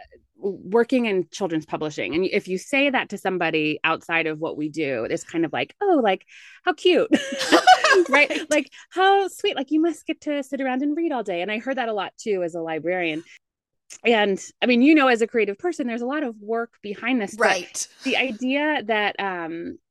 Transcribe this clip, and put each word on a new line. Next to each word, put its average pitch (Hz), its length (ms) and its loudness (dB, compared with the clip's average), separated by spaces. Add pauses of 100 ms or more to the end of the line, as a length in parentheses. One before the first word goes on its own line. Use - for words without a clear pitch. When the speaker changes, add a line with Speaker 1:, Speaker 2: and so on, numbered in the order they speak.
(400)
Speaker 1:
working 233 640 0
in 190 240 0
children's 165 360 -4
publishing. 151 480 -6
And 180 100 0
if - 240 -2
you 185 100 -2
say 277 320 0
that 233 200 -2
to 202 80 -8
somebody 160 680 -2
outside 165 420 -2
of 156 120 -4
what 151 180 -6
we 151 120 -4
do, 139 400 -4
it's - 160 -6
kind 165 200 -4
of 147 80 -4
like, 123 280 -4
"Oh, 370 220 4
like, 190 220 0 (400)
how 359 100 2
cute," 349 360 2
<laughs> - 400 0
Speaker 2:
<laughs> 554 580 6
Speaker 1:
right? - 0 -
Speaker 2:
Right. 285 420 0
Speaker 1:
Like, 302 200 0 (200)
"How 392 360 4
sweet, - 300 -4
like, - 160 -4
you 311 80 4
must 330 260 0
get 311 160 -6
to 285 220 -4
sit 269 160 -6
around 262 220 -2
and 294 140 -2
read 330 140 -2
all 240 140 -4
day." 180 180 -4
And 190 80 -4
I 214 80 -4
heard 254 200 -4
that 233 100 -4
a 226 40 -4
lot 196 260 -6
too 190 260 -2
as 170 100 -4
a 170 60 -8
librarian. 160 640 -2 (800)
And 208 360 2 (220)
I 208 40 0
mean, 240 160 4
you 311 120 8
know, 277 140 6
as 233 140 2
a 226 40 4
creative 202 320 -2
person, 320 300 -4
there's 226 140 -4
a 240 40 -4
lot 294 160 -4
of 233 180 -6
work 226 420 -6
behind 226 380 -2
this, 202 140 -4
but 214 120 0
Speaker 2:
Right. 185 420 -2 (160)
Speaker 1:
the 262 120 0
idea 262 680 -2
that, 208 340 -2
um, 170 600 -8 (120)